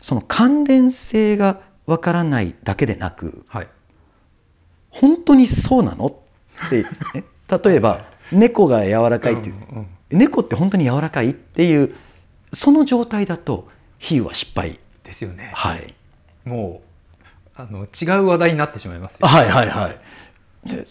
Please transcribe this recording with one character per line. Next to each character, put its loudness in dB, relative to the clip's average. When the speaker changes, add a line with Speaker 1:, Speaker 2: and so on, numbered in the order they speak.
Speaker 1:
そ -6
の -4
関 0
連 4
性 0
が 0
分 -2
か 0
ら 0
な 0
い -6
だ -4
け -4
で -4
な -8
く、 -14
Speaker 2:
は -12
い。 -20
Speaker 1:
「本 4
当 6
に 8
そ 2
う 4
な -2
の？」 -4
っ -8
て、 2
ね。 -10
Speaker 2:
<laughs> -2
Speaker 1:
例 6
え 4
ば、 2
Speaker 2:
は -2
い。 2
Speaker 1:
猫 4
が 2
柔 2
ら -2
か -2
い 0
っ -4
て -12
い -10
う。 -18
Speaker 2:
う -20
ん -12
う -12
ん。 -14
Speaker 1:
「猫 4
っ 0
て -6
本 0
当 0
に 2
柔 0
ら -4
か -4
い？」 0
っ -2
て -4
い 4
う、 -4
そ 2
の 4
状 0
態 -4
だ -6
と、 -8
比� -4
喩 -2
は -10
失 -8
敗。 -8
Speaker 2:
で -20
す -20
よ -12
ね。 -20
Speaker 1:
は -6
い。 -18
Speaker 2:
も -10
う、 -20
あ -18
の、 -14
違 -4
う 2
話 2
題 2
に -2
な -2
っ -10
て -16
し -16
ま -12
い -14
ま -14
す -20
よ。 2
Speaker 1:
は 6
い 2
は 2
い -2
は -6
い。 -18
で、 -10